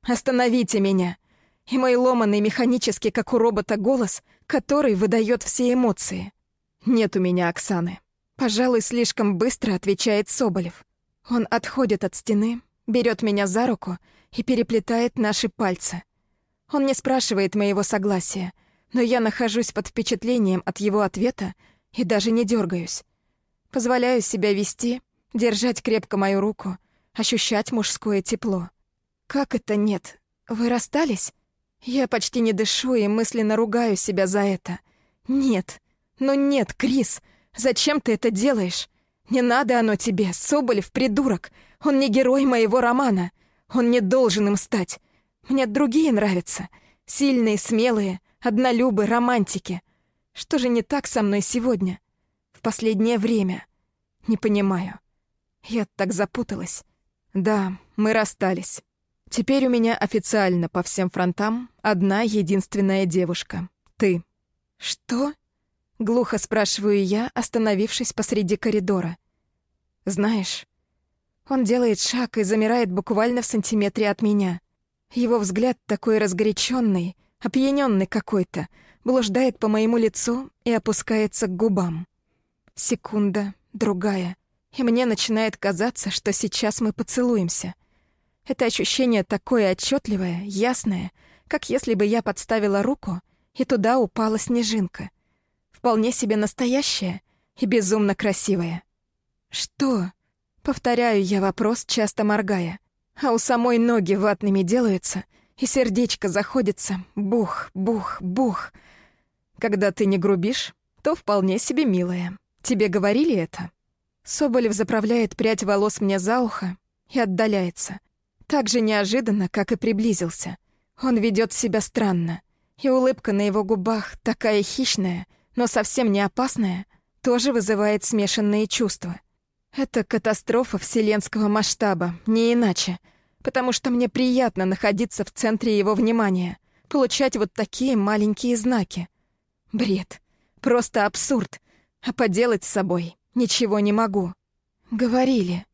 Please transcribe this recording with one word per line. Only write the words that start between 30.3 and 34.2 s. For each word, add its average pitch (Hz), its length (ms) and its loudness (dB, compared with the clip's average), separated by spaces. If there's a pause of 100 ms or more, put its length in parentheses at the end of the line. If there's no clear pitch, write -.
Вы 233 220 -2
расстались?" 247 640 -2 (480)
Я 254 280 -2
почти 240 320 -2
не 226 100 2
дышу 214 420 0
и 208 140 2
мысленно 214 480 0
ругаю 226 400 0
себя 190 320 0